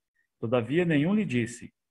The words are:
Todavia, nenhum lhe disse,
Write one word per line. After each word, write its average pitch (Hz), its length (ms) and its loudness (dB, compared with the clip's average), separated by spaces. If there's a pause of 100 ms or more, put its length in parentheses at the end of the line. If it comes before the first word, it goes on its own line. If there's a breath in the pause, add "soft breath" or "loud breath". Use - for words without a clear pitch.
(400)
Todavia, 123 460 0
nenhum 160 280 2
lhe 214 120 0
disse, 123 480 -4 (180)